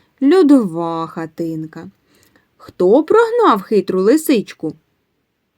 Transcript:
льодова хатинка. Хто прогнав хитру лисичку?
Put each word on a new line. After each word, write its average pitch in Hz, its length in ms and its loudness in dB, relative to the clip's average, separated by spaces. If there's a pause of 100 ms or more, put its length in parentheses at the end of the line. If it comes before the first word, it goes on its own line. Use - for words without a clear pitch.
(220)
льодова 208 840 2
хатинка. 165 840 -12 (720)
Хто 202 400 0
прогнав 427 600 2
хитру 190 400 -2
лисичку? 226 720 -2 (840)